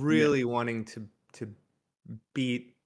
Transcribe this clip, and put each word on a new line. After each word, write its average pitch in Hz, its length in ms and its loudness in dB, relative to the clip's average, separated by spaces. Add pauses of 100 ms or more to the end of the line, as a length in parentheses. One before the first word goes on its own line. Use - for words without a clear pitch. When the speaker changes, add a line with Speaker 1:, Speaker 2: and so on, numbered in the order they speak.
Speaker 1:
Yeah. 156 200 6
Speaker 2:
really 139 160 2
wanting 120 420 -2
to, 107 220 -14 (260)
to 107 200 -12 (800)
beat 123 520 -4